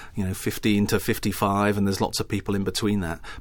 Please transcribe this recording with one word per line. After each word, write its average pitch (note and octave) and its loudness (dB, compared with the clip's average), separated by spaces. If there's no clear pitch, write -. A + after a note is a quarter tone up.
you G2+ -2
know, F#2 0
fifteen G2+ 2
to G#2 2
fifty-five, G2+ 2
and G2+ 2
there's G2 0
lots - 0
of G#2+ -4
people G2+ -2
in G2 -2
between G#2 0
that. E2+ -4